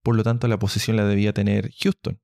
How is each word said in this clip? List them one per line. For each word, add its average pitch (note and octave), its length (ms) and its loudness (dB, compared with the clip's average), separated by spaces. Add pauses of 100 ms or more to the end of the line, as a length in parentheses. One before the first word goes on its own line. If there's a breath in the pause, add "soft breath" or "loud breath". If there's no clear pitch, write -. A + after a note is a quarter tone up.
por A#2 140 0
lo A2 80 2
tanto A#2+ 240 0
la A2+ 120 2
posesión G#2 380 -2
la G#2 80 2
debía G2+ 280 2
tener G2+ 440 0
Houston. - 460 -4